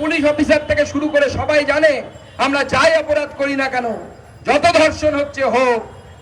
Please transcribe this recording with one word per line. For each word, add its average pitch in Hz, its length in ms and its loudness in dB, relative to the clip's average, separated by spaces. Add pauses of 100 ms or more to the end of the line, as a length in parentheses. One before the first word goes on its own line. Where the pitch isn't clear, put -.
পুলিশ 311 260 -2
অফিসার 302 420 2
থেকে 294 180 0
শুরু 302 240 -4
করে 285 200 2
সবাই 294 360 0
জানে, 285 380 2 (340)
আমরা 277 260 0
যাই 320 340 2
অপরাধ 294 400 -2
করি 277 180 -2
না 269 140 -2
কেন, 247 160 -4 (600)
যত 320 320 4
ধর্ষণ 302 380 2
হচ্ছে 285 280 -4
হোক, 240 400 2 (380)